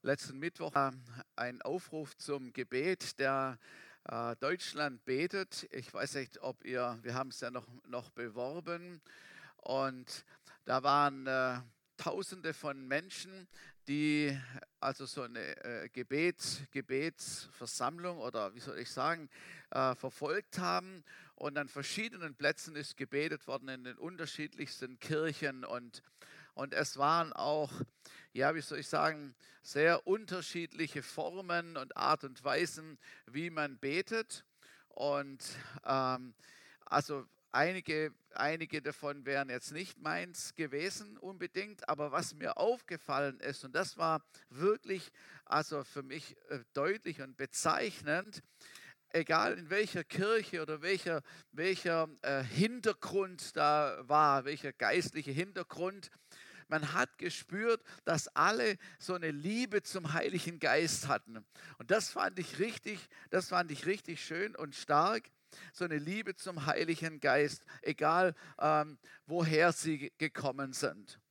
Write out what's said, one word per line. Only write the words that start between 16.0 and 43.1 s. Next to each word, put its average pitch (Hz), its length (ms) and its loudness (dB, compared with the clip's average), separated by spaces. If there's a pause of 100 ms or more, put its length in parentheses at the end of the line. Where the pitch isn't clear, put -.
Gebetsversammlung 151 1500 -4
oder, 110 340 -4
wie 120 60 -16
soll 127 180 -10
ich - 140 -8
sagen, 151 360 0 (440)
äh, 131 240 4
verfolgt 156 640 -4
haben. 180 440 -2 (300)
Und 143 240 -6
an 143 100 -2
verschiedenen 165 680 -6
Plätzen 151 400 -2
ist 147 200 -8
gebetet 147 520 -4
worden 131 220 -6
in 127 160 -12
den 127 120 -12
unterschiedlichsten 151 1000 -8
Kirchen. 151 680 -2
Und, 120 380 -8 (500)
und 135 200 -6
es - 240 2
waren 156 360 4
auch, 147 380 0 (640)
ja, 143 200 4
wie 160 80 -2
soll - 180 -8
ich - 80 -8
sagen, 151 480 0 (260)
sehr 160 460 4
unterschiedliche 170 960 -2
Formen 170 720 -4
und - 180 -8
Art 147 280 4
und 127 200 -12
Weisen, 156 540 0 (300)
wie 151 220 -6
man 147 280 -4
betet. 190 680 -2 (460)
Und, 143 520 -2 (440)
ähm, 127 480 2 (520)
also 143 400 2 (260)
einige, 156 600 2 (200)
einige 156 480 -2
davon 143 440 -6
wären 139 240 0
jetzt 123 220 -6
nicht 180 280 -10
meins 170 560 -6
gewesen 175 600 -4
unbedingt, 190 720 -8
aber 147 240 0
was 156 220 0
mir - 240 -4
aufgefallen 151 840 0